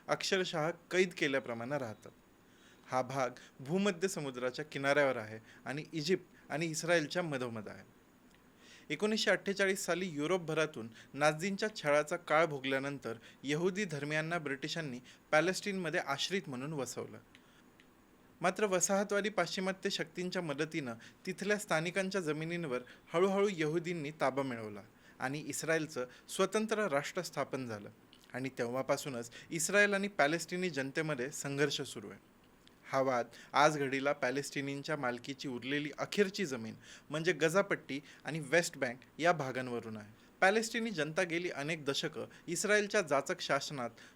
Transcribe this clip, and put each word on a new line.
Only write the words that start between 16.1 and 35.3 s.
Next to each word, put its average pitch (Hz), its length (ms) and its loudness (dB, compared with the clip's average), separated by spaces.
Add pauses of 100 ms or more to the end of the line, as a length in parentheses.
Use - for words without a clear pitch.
म्हणून 139 260 -6
वसवलं. 117 440 -6 (1200)
मात्र 185 240 2
वसाहतवादी 202 640 2
पाश्चिमात्य 190 600 0
शक्तींच्या 180 520 -4
मदतीनं 151 520 -2 (320)
तिथल्या 196 320 0
स्थानिकांच्या 185 640 0
जमिनींवर 156 580 -2 (340)
हळूहळू 196 380 4
यहुदींनी 160 600 0
ताबा 139 320 2
मिळवला 110 380 -6 (380)
आणि 135 200 -2
इस्रायलचं 147 640 -2 (240)
स्वतंत्र 214 580 2
राष्ट्र 143 340 0
स्थापन 131 460 -4
झालं 107 220 -8 (440)
आणि 131 240 -4
तेव्हापासूनच 127 760 -2 (180)
इस्रायल 196 440 4
आणि 196 140 0
पॅलेस्टिनी 180 640 2
जनतेमध्ये 139 640 -2
संघर्ष 143 500 0
सुरू 113 280 -10
आहे. 101 100 -14 (720)
हा 135 100 2
वाद 127 240 2 (280)
आज 151 240 8
घडीला 135 360 2
पॅलेस्टिनींच्या 139 840 -4
मालकीची 127 500 -4